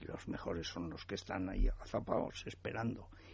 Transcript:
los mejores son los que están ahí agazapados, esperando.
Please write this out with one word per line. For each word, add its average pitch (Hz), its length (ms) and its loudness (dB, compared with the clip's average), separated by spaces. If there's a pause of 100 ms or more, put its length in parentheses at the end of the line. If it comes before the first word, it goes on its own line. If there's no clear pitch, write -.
los - 220 -6
mejores 85 380 -2
son 87 220 -2
los 78 160 -6
que 101 100 -2
están 95 340 0
ahí 95 180 8
agazapados, - 760 2
esperando. - 640 -2 (240)